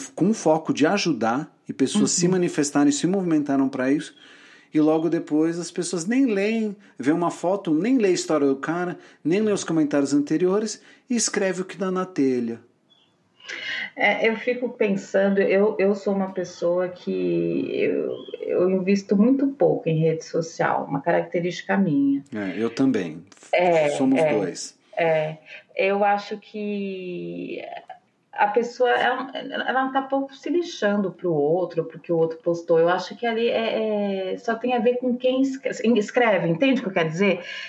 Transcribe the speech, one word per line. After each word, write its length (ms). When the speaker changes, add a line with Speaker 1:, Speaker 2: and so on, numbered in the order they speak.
Speaker 1:
com 180
foco 400
de 140
ajudar 680
e 40
pessoas 400
se 140
Speaker 2:
Uhum. 60
Speaker 1:
manifestaram 560
e 40
se 160
movimentaram 600
pra 220
isso, 240
e 80
logo 280
depois 500
as 140
pessoas 320
nem 220
leem, 500
vê 140
uma 200
foto, 440
nem 240
lê 100
a 40
história 340
do 100
cara, 400
nem 160
lê 100
os 140
comentários 500
anteriores, 680
e 60
escreve 460
o 20
que 120
dá 140
na 160
telha. 540
Speaker 2:
É, 340
eu 80
fico 340
pensando, 680
eu, 380
eu 160
sou 200
uma 180
pessoa 560
que 840
eu, 420
eu 280
invisto 460
muito 320
pouco 400
em 120
rede 240
social, 600
uma 160
característica 760
minha. 440
Speaker 1:
É, 280
eu 60
também. 540
Speaker 2:
É, 380
Speaker 1:
Somos 300
Speaker 2:
é, 140
Speaker 1:
dois. 420
Speaker 2:
é. 420
Eu 280
acho 340
que 1200
a 160
pessoa, 420
ela, 440
ela 580
tá 100
pouco 320
se 160
lixando 600
pro 200
outro, 520
pro 160
que 120
o 60
outro 240
postou. 360
Eu 100
acho 280
que 100
ali 220
é, 840
é, 40
só 180
tem 180
a 60
ver 180
com 180
quem 240
escre-, 580
escreve, 500
entende 320
o 40
que 60
eu 40
quero 140
dizer? 320